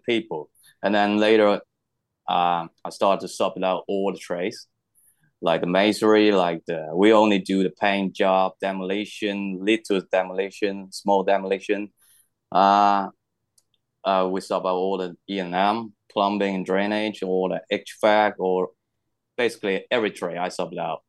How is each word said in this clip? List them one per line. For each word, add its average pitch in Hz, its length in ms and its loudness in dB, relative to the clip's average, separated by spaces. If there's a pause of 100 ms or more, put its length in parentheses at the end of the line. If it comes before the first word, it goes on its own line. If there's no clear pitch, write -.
people. 85 460 -4 (320)
And 101 120 0
then 104 220 2
later, 107 440 4 (680)
uh, 87 380 0 (180)
I 87 60 -10
started 98 320 0
to 90 60 -10
sub 95 260 -4 (100)
out 92 240 -2
all 98 240 -2
the 87 60 -12
trades, 90 480 -8 (760)
like 82 220 0
the 87 40 -2
masonry, 107 680 4
like 87 340 0
the, 80 280 -6
we 104 200 6
only 107 240 6
do 95 240 0
the 90 80 0
paint 98 440 -2
job, 95 460 2
demolition, 98 1000 -6
little 104 400 0 (100)
demolition, 95 800 -4
small 98 320 0
demolition. 98 680 -2 (600)
Uh, 101 560 4 (960)
uh, 95 260 0
we 95 120 -4
sub 92 240 -4
out 92 80 0
all 95 240 -2
the 90 180 -8 (140)
E 98 80 -4
and 87 160 -6
M, 104 380 0 (200)
plumbing 101 440 0
and 90 100 -6
drainage, 104 560 -2
all 92 260 -2
the 85 220 -6
H - 320 -6
vac, 107 360 4
or 92 320 -2 (680)
basically 107 540 -4
every 110 200 0
trade 87 280 -8
I 90 100 -4
sub 87 300 -6
out. 82 300 -6